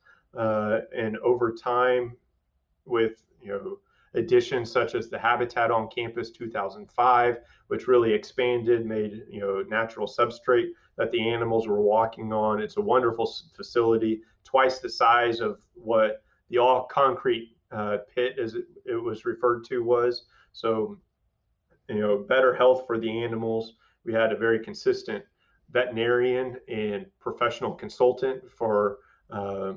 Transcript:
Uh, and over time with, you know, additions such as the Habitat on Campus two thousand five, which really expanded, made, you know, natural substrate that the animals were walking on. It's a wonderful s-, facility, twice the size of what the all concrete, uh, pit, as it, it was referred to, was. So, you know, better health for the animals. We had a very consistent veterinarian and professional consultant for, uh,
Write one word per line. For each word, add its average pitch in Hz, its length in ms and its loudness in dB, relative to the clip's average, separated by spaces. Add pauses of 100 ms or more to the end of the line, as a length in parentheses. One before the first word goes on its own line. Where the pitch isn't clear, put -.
(360)
Uh, 107 440 0 (140)
and 110 260 -4
over 120 340 0
time 123 640 0 (680)
with, 113 380 0 (180)
you 101 80 -16
know, 98 280 -8 (380)
additions 120 540 2
such 120 260 -2
as 113 140 -6
the - 80 -8
Habitat 120 540 0
on 113 180 0
Campus 117 420 -8
two 117 180 -12
thousand 101 420 -8
five, 123 460 4 (300)
which - 200 -4
really 120 240 6
expanded, 117 720 0
made, 107 440 -6
you 107 100 -14
know, 98 220 -2
natural 107 460 -4
substrate 120 640 0 (260)
that 113 140 -2
the 113 180 0
animals 113 400 0
were 104 120 2
walking 110 520 2
on. 107 280 0
It's 107 140 -8
a 104 60 0
wonderful 113 460 2
s-, - 280 -14
facility, 113 640 0 (220)
twice 131 360 2
the 120 100 -8
size 120 500 2
of 104 200 -4 (140)
what 110 480 0 (280)
the 120 80 0
all 127 260 4
concrete, 123 720 0 (160)
uh, 104 280 -2 (140)
pit, 123 280 -2
as 110 140 -6
it, 120 100 -8 (200)
it 117 160 -4
was 117 220 -8
referred 120 420 0
to, 123 200 -4
was. 120 400 2 (260)
So, 107 460 -2 (880)
you 107 140 -4
know, 104 160 2
better 127 360 4
health 127 320 4
for 113 140 -2
the 113 240 -4
animals. 113 520 -6 (280)
We 113 80 -8
had 110 220 2
a 101 40 -2
very 113 220 2
consistent 113 640 -4 (480)
veterinarian 123 840 0 (140)
and 104 380 -6 (120)
professional 117 540 -4
consultant 127 680 0 (120)
for, 104 480 0 (320)
uh, 98 460 -6